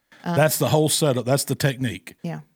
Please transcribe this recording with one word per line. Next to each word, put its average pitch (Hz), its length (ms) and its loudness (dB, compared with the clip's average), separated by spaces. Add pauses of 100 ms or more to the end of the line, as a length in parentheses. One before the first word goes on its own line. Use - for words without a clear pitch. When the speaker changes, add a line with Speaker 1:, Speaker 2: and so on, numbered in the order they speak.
(240)
Speaker 1:
Uh, 175 120 -4
Speaker 2:
That's 156 240 4
the 139 100 2
whole 156 200 2
setup. 127 360 0
That's 135 200 0
the 135 100 -4
technique. 123 680 -4
Speaker 1:
Yeah. 156 180 -10 (140)